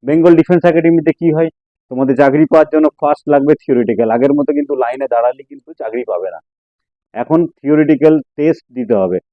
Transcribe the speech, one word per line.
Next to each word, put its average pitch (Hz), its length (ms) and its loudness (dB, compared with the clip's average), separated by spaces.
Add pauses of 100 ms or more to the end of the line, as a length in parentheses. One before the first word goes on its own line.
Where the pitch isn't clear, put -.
বেঙ্গল 160 300 4
ডিফেন্স 165 300 2
একাডেমিতে 165 480 2
কি 170 220 -2
হয়, 160 160 -2 (400)
তোমাদের 131 260 -2
চাকরি 143 280 2
পাওয়ার 156 280 2
জন্য 156 140 2 (140)
ফার্স্ট 147 280 -2
লাগবে 143 260 2
থিওরিটিক্যাল। 117 560 -2
আগের 123 220 0
মতো 262 200 -2
কিন্তু 147 220 -4
লাইনে 131 340 -6
দাঁড়ালে 123 340 -2
কিন্তু 139 300 -20
চাকরি 120 340 -10
পাবে 92 240 -6
না, 82 100 -18 (760)
এখন 123 320 -2
থিওরিটিক্যাল 151 680 0 (220)
টেস্ট 156 360 -2
দিতে 120 220 -4
হবে। 92 240 -2 (140)